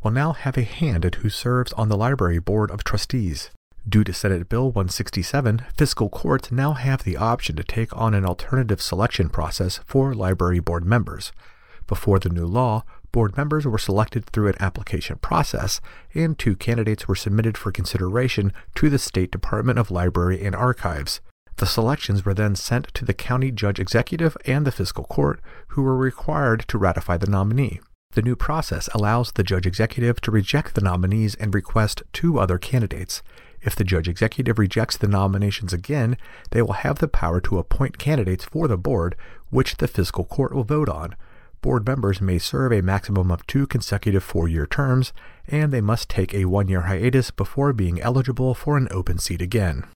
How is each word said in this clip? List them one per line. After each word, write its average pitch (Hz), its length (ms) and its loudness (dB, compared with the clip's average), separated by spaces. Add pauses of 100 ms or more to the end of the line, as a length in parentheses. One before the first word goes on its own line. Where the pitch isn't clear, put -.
will 107 80 2
now 143 220 2
have - 260 -2
a 123 60 2
hand 101 400 0
at 90 120 2
who 104 140 0
serves 123 440 0
on 110 140 0
the 107 80 2
Library 101 440 2
Board 104 320 0
of 107 100 -8
Trustees. 101 680 -2 (380)
Due 104 140 6
to 98 100 0
Senate 90 360 0
Bill 123 240 0
one 98 160 2
sixty-seven, 113 760 0 (140)
fiscal 127 300 2
courts - 420 -2
now 135 220 0
have 135 320 0
the 90 120 -2
option 113 380 0
to 78 80 -4
take - 340 -2
on 113 180 2
an 98 120 4
alternative 101 560 0
selection 92 460 0
process 82 580 -2
for 135 260 2
library 92 460 2
board 85 260 -2
members. 98 460 0 (560)
Before - 320 2
the 90 120 0
new 85 160 -2
law, 113 360 0 (300)
board 110 240 2
members 147 280 0
were 113 140 0
selected 104 480 0
through 104 220 2
an 95 100 2
application - 600 -4
process, - 640 0 (340)
and 160 220 0
two 101 200 2
candidates 110 500 -2
were 98 80 2
submitted 107 420 0
for - 140 -4
consideration 98 840 0 (220)
to 151 160 6
the 139 80 4
State - 320 -2
Department 110 480 0
of 104 140 2
Library 90 520 2
and 92 120 -2
Archives. 95 640 -2 (360)
The 104 100 0
selections 113 580 0
were 98 100 2
then 104 220 2
sent - 380 -2
to - 100 -2
the 110 100 0
county 131 380 0
judge 104 260 0
executive 147 680 0
and 143 220 2
the 131 60 0
fiscal - 320 -4
court, - 360 0 (280)
who 143 140 -2
were 131 140 2
required 131 720 0
to - 120 -2
ratify 90 380 0
the 95 140 0
nominee. 104 500 0 (340)
The 107 80 2
new 120 120 2
process 147 580 -2
allows 110 380 0
the - 140 2
judge 90 200 0
executive 110 580 0
to - 100 -2
reject 110 420 2
the 98 60 4
nominees 98 560 2
and 101 180 -4
request 107 480 0 (100)
two 165 280 2
other 90 180 2
candidates. 95 640 -2 (400)
If - 140 -2
the 107 80 2
judge 87 240 2
executive 110 500 0
rejects 110 380 0
the - 100 0
nominations 98 640 2
again, 120 440 -2 (340)
they 117 100 2
will 107 120 2
have 143 260 -2
the 160 80 2
power 87 360 0
to - 160 2
appoint - 400 0
candidates 104 480 0
for 165 200 -2
the 113 100 2
board, 92 380 0 (360)
which 127 260 2
the 147 100 -2
fiscal - 380 0
court - 280 -2
will 135 120 0
vote 147 240 0
on. 78 260 -6 (480)
Board 123 240 2
members 104 340 0
may 92 200 2
serve 131 320 0
a 101 100 4
maximum 95 480 2
of 85 160 -2
two 139 220 0
consecutive 101 560 0
four-year 82 420 0
terms, 131 460 2 (340)
and 151 260 0
they 127 80 2
must 107 280 0
take - 260 0
a 98 120 2
one-year 92 340 2
hiatus 98 500 2
before 139 420 0
being 90 280 0
eligible 127 540 0
for 147 220 0
an 131 140 2
open 90 280 0
seat 87 220 -4
again. 90 440 0 (120)